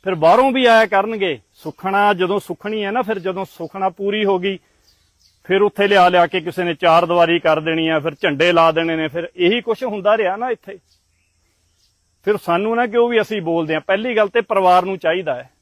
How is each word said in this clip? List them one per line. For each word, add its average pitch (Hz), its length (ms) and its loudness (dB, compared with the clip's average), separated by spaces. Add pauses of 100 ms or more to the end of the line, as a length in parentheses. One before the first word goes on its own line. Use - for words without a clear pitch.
ਫਿਰ 190 100 -2
ਬਾਹਰੋਂ 208 380 4
ਵੀ 254 120 0
ਆਇਆ 226 220 6
ਕਰਨਗੇ। 208 520 -2 (160)
ਸੁਖਣਾ 196 600 -2
ਜਦੋਂ 185 260 -2
ਸੁਖਣੀ 208 440 -8
ਹੈ 196 60 -6
ਨਾ, 240 120 -4
ਫਿਰ 202 160 -6
ਜਦੋਂ 185 260 -8
ਸੁਖਣਾ 190 440 -8
ਪੂਰੀ 202 360 -4
ਹੋ 196 140 0
ਗਈ, 190 200 -4 (880)
ਫਿਰ 190 180 2
ਉੱਥੇ 202 260 0
ਲਿਆ 190 200 6
ਲਿਆ 180 180 4
ਕੇ 185 140 -4
ਕਿਸੇ 175 240 -6
ਨੇ 170 100 -2
ਚਾਰ 170 320 4
ਦੀਵਾਰੀ 170 320 2
ਕਰ 160 220 2
ਦੇਣੀ 160 280 -2
ਆ, 160 100 0
ਫਿਰ 147 160 -4
ਝੰਡੇ 165 380 0
ਲਾ 165 200 4
ਦੇਣੇ 165 240 -2
ਨੇ, 156 120 -4
ਫਿਰ 170 280 -8
ਇਹੀ 185 240 2
ਕੁਛ 233 240 -6
ਹੁੰਦਾ 208 320 0
ਰਿਹਾ 196 200 -2
ਨਾ 247 140 -8
ਇੱਥੇ। 196 280 -12 (1500)
ਫਿਰ 208 120 0
ਸਾਨੂੰ 202 400 -2
ਨਾ 240 100 0
ਕਿਉਂ 233 220 2
ਵੀ 233 120 0
ਅਸੀਂ 208 220 -4
ਬੋਲਦੇ 160 320 -2
ਹਾਂ। 156 60 -2
ਪਹਿਲੀ 214 360 -4
ਗੱਲ 214 120 2
ਤੇ 233 120 0
ਪਰਿਵਾਰ 185 440 2
ਨੂੰ 190 140 -6
ਚਾਹੀਦਾ 160 360 -4
ਹੈ 123 160 -14 (120)